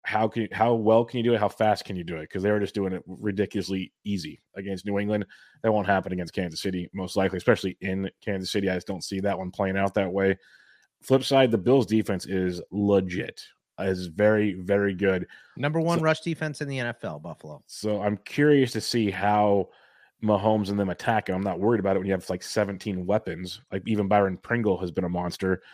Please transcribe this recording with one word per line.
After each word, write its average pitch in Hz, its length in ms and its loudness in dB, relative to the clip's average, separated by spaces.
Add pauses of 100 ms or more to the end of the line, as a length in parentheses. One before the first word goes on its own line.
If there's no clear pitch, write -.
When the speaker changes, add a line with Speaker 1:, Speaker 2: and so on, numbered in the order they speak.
Speaker 1:
how 110 260 0
can, 110 220 -4
how 117 220 2
well 113 300 6
can 120 140 -6
you 117 60 -2
do 120 100 4
it? 110 60 2
How 104 100 2
fast 107 360 0
can 95 120 -8
you 85 80 -8
do 85 100 -8
it? 78 140 -10
'Cause 92 120 -6
they 101 80 2
were 104 120 2
just 98 120 -4
doing 95 200 -2
it 90 120 -8
ridiculously 95 840 -4 (140)
easy 87 360 -6 (140)
against 98 300 -8
New 101 140 -2
England. 104 260 0 (380)
That 113 100 4
won't 101 120 0
happen 92 280 2
against 87 200 -6
Kansas 85 280 -4
City, 92 320 -4
most 92 240 -4
likely, 95 200 2
especially 95 440 0
in 95 280 -4 (120)
Kansas 95 300 -6
City. 98 180 0
I 92 60 0
just 90 120 -6
don't 92 160 -8
see 98 160 -6
that 95 180 -2
one 92 140 -8
playing 95 260 -2
out 98 180 0
that 95 160 0
way. 98 260 2 (640)
Flip 131 220 2
side, 135 260 4
the 110 80 2
Bills' 113 300 4
defense 104 400 0
is 90 420 -2
legit, 95 760 0 (360)
is 92 260 -2
very, 104 480 2
very 98 400 0
good. 92 340 0 (300)
Speaker 2:
Number 151 220 -2
one 170 180 2
Speaker 1:
So 160 60 0
Speaker 2:
rush 156 180 2
defense 156 400 -6
in 143 60 -6
the 135 100 -6
N 123 80 -2
F 117 180 -8
L, 82 140 -8
Buffalo. 78 480 -14
Speaker 1:
So 104 360 -4
I'm 104 160 0
curious 143 560 4
to 110 80 -2
see 113 280 0
how 101 600 2 (540)
Mahomes 107 460 2
and 101 100 -2
them 98 100 0
attack 107 400 -2
him. 92 60 0
I'm 95 60 -2
not 92 180 -4
worried 107 200 2
about 95 160 0
it 95 40 2
when 95 60 -6
you 95 80 0
have, 90 160 -4
like, 92 140 -4
seventeen 98 640 -4
weapons. 92 540 -4 (100)
Like, 98 160 -6
even 104 200 0
Byron 98 300 4
Pringle 104 400 0
has 90 140 -4
been 92 120 -4
a 87 60 -2
monster. 90 540 -2 (100)